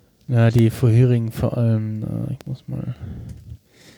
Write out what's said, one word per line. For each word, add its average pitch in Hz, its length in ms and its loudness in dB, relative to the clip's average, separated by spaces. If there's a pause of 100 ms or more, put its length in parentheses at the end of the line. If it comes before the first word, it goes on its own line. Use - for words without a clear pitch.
(280)
Ja, 117 220 4
die 113 200 4
vorherigen 120 640 2
vor 120 260 -4
allem. 110 460 0
Äh, 120 300 -6
ich - 120 -14
muss 131 220 -10
mal. 127 260 -8 (1040)